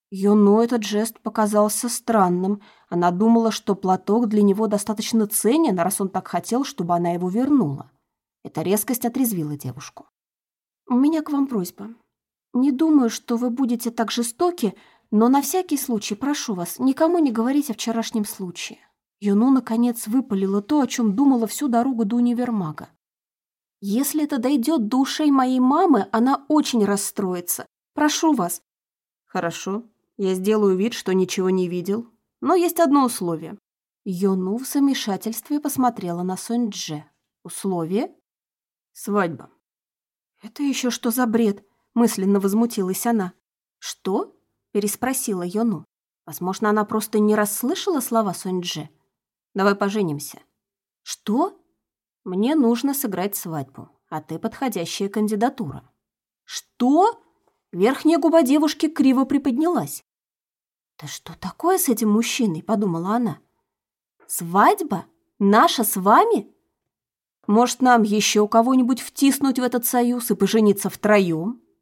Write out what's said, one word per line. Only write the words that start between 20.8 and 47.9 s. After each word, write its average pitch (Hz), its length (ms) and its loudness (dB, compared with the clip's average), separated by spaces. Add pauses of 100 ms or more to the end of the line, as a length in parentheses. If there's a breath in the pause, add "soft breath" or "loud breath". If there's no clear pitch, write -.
о 254 80 2
чём 220 260 0
думала 254 320 4
всю 285 220 -4
дорогу 233 360 0
до 214 120 -2
универмага. 233 720 -2 (920)
«Если 277 440 -2
это 294 140 -4
дойдёт 247 500 0
до 254 80 -2
ушей 277 340 2
моей 254 300 2
мамы, 277 500 4
она 254 380 0
очень 294 360 2
расстроится. 196 840 -4 (280)
Прошу 302 380 2
вас». 175 300 -2 (640)
«Хорошо, 185 580 -6 (380)
я 190 120 0
сделаю 196 420 2
вид, 220 160 0
что - 220 -4
ничего 185 340 0
не 185 180 2
видел, 180 400 -4 (360)
но 277 120 2
есть 339 240 0
одно 285 280 4
условие». 170 500 -6 (480)
Юну 190 540 -2
в 262 80 -10
замешательстве 269 960 -2
посмотрела 240 600 -4
на 185 140 -4
Сонь 233 320 -4
Дже. 151 380 -10 (360)
«Условие?» 185 720 -4 (800)
«Свадьба». 180 560 -4 (920)
«Это 226 200 -12
ещё 254 280 -2
что 240 200 -4
за 254 140 0
бред?» 220 400 0 (300)
мысленно 202 440 2
возмутилась 196 680 -2
она. 214 260 -2 (460)
«Что?» - 580 -6 (360)
переспросила 208 720 -2
Юну. 196 440 -2 (400)
Возможно, 185 420 -4
она 208 160 0
просто 214 340 -2
не 208 160 4
расслышала 254 640 -2